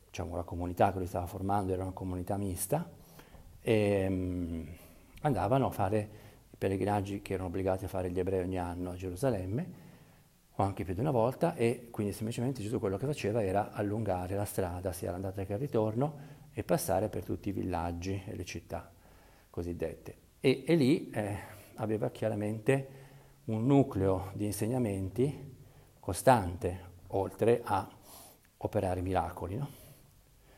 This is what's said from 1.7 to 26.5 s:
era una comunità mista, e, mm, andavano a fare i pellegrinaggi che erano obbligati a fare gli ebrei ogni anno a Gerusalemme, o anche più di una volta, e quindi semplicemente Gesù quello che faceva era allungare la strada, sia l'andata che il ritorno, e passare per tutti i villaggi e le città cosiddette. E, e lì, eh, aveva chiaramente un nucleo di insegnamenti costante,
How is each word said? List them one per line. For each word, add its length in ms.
era 100
una 100
comunità 440
mista, 520
e, 480
mm, 580
andavano 440
a 40
fare 380
i 60
pellegrinaggi 640
che 120
erano 140
obbligati 360
a 40
fare 220
gli 80
ebrei 240
ogni 160
anno 320
a 40
Gerusalemme, 880
o 60
anche 220
più 100
di 60
una 100
volta, 440
e 360
quindi 220
semplicemente 500
Gesù 160
quello 180
che 100
faceva 360
era 300
allungare 640
la 80
strada, 480
sia 180
l'andata 340
che 80
il 60
ritorno, 760
e 100
passare 460
per 160
tutti 240
i 40
villaggi 720
e 120
le 80
città 460
cosiddette. 640
E, 240
e 120
lì, 340
eh, 260
aveva 340
chiaramente 800
un 200
nucleo 680
di 120
insegnamenti 1120
costante, 920